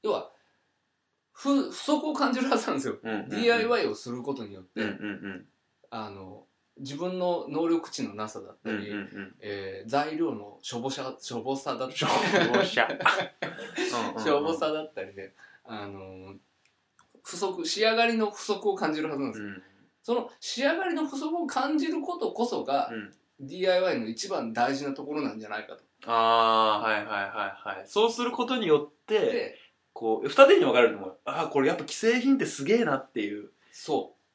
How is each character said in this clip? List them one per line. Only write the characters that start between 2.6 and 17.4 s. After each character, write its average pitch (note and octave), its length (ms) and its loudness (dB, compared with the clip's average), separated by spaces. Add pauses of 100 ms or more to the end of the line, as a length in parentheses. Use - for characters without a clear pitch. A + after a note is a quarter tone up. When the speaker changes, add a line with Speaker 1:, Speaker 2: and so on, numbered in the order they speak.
Speaker 1:
な D#3 60 0
ん - 40 0
で C4+ 40 -2
す B2+ 60 -4
よ。 G3 140 -6
Speaker 2:
う A3+ 60 -10
ん A3+ 40 -4
う G#3+ 60 -2
ん - 40 -2
う - 40 -8
ん。 - 40 -12
Speaker 1:
デ - 80 -4
ィ A3+ 80 0
ー A#3 100 8
ア A#3 40 2
イ A3 80 0
ワ A#3 120 2
イ C3+ 80 0
を G#2+ 80 -2
す - 140 -12
る A#2+ 140 -6
こ C#3 100 -4
と B2 120 -8
に G2 80 -14
よ F#2 80 -16
っ - 20 -20
て、 - 180 -8
Speaker 2:
う G#2+ 40 0
ん - 20 -2
う - 20 -2
ん G2+ 40 -6
う - 20 -8 (340)
ん。 F#2 160 -12 (440)
Speaker 1:
あ A2 200 -10
の、 F#2+ 360 -16 (320)
自 C3+ 180 -10
分 F3+ 240 -4
の F3+ 300 0
能 D#3 180 0
力 E3 240 0
値 B2+ 120 -6
の G2+ 120 -6
な G#2+ 120 -6
さ G2+ 140 -12
だ F#2+ 100 -16
っ - 120 -20
た A2 80 -4
り、 A2 40 -2
Speaker 2:
う G#2 40 -4
ん - 20 -6
う G#2 180 -6
ん - 20 -6
う - 20 -8
ん。 G2 360 -12
Speaker 1:
え G2 460 -8
ー、 A2+ 40 -10
材 D3+ 280 0
料 D#3 160 0
の G#2 280 -12
し - 120 -12
ょ A#2+ 60 -6
ぼ C3 100 -4
し C#3 100 -6
ゃ-、 C3 200 -8
し - 140 -12
ょ A#2 80 -4
ぼ C3 140 -2
さ C3+ 200 -4
だ C3 100 -4
っ - 40 -8
た - 40 -12
り。 - 40 -8
Speaker 2:
し - 60 0
ょ - 40 0 (460)
ぼ G3 100 6
し - 160 2
ゃ。 A2+ 100 6
Speaker 1:
<laughs> - 0 -
Speaker 2:
う C#3 40 -4
ん - 1160 -2
う - 40 -8
ん - 20 -10
う A2+ 40 -6
ん。 A2+ 40 -6
Speaker 1:
し D#3 60 2
ょ D3 120 4
ぼ E3 120 0
さ D#3 180 -2
だ D#3 120 -4
っ D#3 100 -14
た F#2+ 100 -10
り G2 100 -14
で、 G2 200 -16 (300)
あ G#2 240 -12
の、 F#2+ 480 -14 (880)
不 - 140 -12
足、 F#3 280 -4